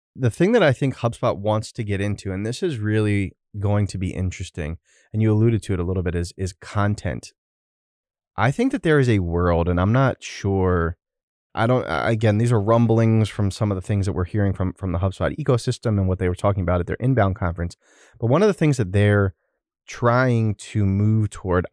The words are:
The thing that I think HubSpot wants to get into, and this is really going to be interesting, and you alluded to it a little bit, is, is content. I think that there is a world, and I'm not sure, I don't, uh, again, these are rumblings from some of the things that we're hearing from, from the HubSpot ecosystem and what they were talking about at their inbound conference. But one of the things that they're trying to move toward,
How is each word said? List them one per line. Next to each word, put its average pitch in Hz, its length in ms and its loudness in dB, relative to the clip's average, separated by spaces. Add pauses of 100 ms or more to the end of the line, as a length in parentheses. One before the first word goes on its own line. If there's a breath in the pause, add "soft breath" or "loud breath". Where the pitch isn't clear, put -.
(160)
The 123 160 0
thing 190 220 2
that 233 100 4
I 147 80 6
think 127 260 -2
HubSpot 117 380 -4
wants 107 380 -4
to 120 100 -8
get 101 160 -4
into, 101 320 -4
and 95 140 -6
this 120 180 -6
is 160 140 -4
really 104 580 0 (240)
going 104 280 0
to 101 100 -8
be 92 160 -4
interesting, 85 640 -6 (340 soft breath)
and 107 100 -2
you 110 120 4
alluded 110 300 2
to 101 100 -4
it 90 60 -4
a 87 40 -2
little 92 200 -2
bit, 85 120 -4
is, 87 220 -4
is 92 160 -6
content. 101 800 -4 (1040)
I 117 140 2
think 254 200 0
that - 120 -4
there 156 160 4
is 123 100 2
a 107 100 4
world, 85 480 2
and 87 120 0
I'm 98 140 2
not 131 300 0
sure, 90 760 -2 (560)
I 113 140 -2
don't, 127 180 0
uh, 76 200 -2
again, 110 320 2
these 120 140 2
are 113 100 2
rumblings 113 680 4
from 101 220 -2
some 104 200 -2
of 98 40 -2
the 90 60 -8
things 101 240 -2
that 98 80 -4
we're 90 120 -2
hearing 98 280 0
from, 92 200 -4
from 95 180 -6
the 85 80 -2
HubSpot 90 380 -2
ecosystem 123 600 -2
and 95 100 0
what 92 120 0
they 90 100 0
were 90 60 -2
talking 98 280 0
about 87 160 0
at 85 80 -4
their 82 120 -6
inbound 110 360 2
conference. 87 420 -6 (420 soft breath)
But 117 80 -2
one 139 140 4
of 220 60 4
the 202 60 2
things 147 240 2
that 101 140 -2
they're 101 440 4 (500)
trying 117 720 0
to - 300 -2
move 104 440 2
toward, 90 440 -2